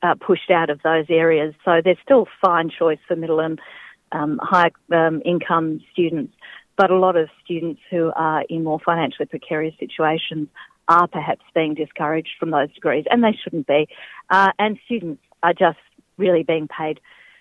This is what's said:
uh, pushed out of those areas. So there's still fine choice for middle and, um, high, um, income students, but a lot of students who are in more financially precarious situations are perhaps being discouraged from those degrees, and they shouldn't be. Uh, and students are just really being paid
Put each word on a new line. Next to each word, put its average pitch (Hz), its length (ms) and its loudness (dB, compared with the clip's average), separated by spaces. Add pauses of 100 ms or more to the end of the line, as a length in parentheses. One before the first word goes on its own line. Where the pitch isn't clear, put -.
uh, 175 180 2
pushed - 320 0
out 165 200 2
of 143 100 -6
those 160 300 0
areas. 160 380 4 (140)
So 180 140 2
there's 170 260 2
still 247 220 4 (160)
fine 170 280 2
choice 160 360 0
for 175 100 -2
middle 165 240 -2
and, 160 160 -2 (560)
um, 156 200 -4 (100)
high, 170 300 2 (200)
um, 165 240 2 (100)
income 165 420 0 (220)
students, 165 440 -4 (420)
but 190 140 4
a 185 160 4
lot 180 100 2
of 160 120 0 (100)
students 165 500 -8
who 170 160 -2 (120)
are 156 340 0
in 165 140 -6
more 156 200 -4
financially 156 440 -2
precarious 156 500 -6
situations 160 680 -4 (420)
are 170 200 4
perhaps - 460 -6
being 156 220 0
discouraged 160 600 -6
from 165 140 -6
those 147 240 -2
degrees, 156 340 -2
and 240 140 2
they 214 160 2
shouldn't - 300 -8
be. 151 140 4 (480)
Uh, 196 280 4
and 214 220 0
students 170 420 -8 (220)
are 170 120 2 (100)
just 160 180 0 (340)
really 180 260 2
being 156 240 -4
paid 156 280 -8 (460)